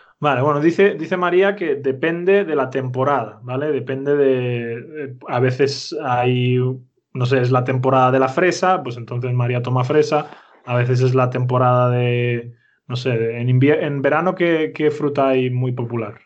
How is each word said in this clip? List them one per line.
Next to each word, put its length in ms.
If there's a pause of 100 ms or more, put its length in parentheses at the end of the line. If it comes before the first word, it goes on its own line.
(180)
Vale, 240
bueno, 180
dice, 360
dice 200
María 400
que 200
depende 680
de 100
la 140
temporada, 720
¿vale? 300
Depende 440
de, 580
eh, 420 (120)
a 120
veces 640
hay, 540 (560)
no 120
sé, 140
es 100
la 140
temporada 460
de 80
la 100
fresa, 540
pues 160
entonces 340
María 300
toma 200
fresa, 480 (360)
a 80
veces 260
es 140
la 160
temporada 580
de, 680 (320)
no 100
sé, 440
en 80
invie-, 340
en 200
verano, 320
¿qué, 400
qué 160
fruta 380
hay 200
muy 240
popular? 540